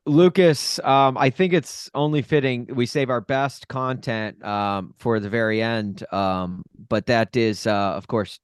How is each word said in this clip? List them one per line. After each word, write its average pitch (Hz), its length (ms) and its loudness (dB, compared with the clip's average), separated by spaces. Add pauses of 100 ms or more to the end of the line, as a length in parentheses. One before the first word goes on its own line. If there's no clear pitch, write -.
Lucas, 170 720 4
um, 135 380 4
I 131 120 2
think 180 240 0
it's - 400 -4
only 151 280 0
fitting 131 520 0
we 123 120 0
save 135 240 -2
our 120 120 -2
best 135 460 -4
content, 131 760 -6
um, 101 540 -4
for 113 220 0
the 101 100 -4
very 110 320 0
end, 107 420 -4 (100)
um, 92 500 -2 (260)
but 107 160 -2
that 113 300 0
is, 113 300 0
uh, 101 300 0
of 98 120 -10
course 107 360 -4